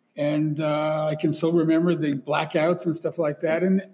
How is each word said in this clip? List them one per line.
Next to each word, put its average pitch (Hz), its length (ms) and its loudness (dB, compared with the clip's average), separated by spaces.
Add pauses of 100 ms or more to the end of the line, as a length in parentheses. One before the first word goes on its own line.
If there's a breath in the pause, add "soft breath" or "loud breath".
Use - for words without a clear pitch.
(160)
And, 151 440 -2
uh, 156 500 0
I 156 60 -2
can 160 160 0
still 165 200 0
remember 165 420 4
the 151 200 -2
blackouts 156 720 -2
and 160 100 -2
stuff 156 220 -6
like 147 220 -2
that. 165 220 0
And 190 300 2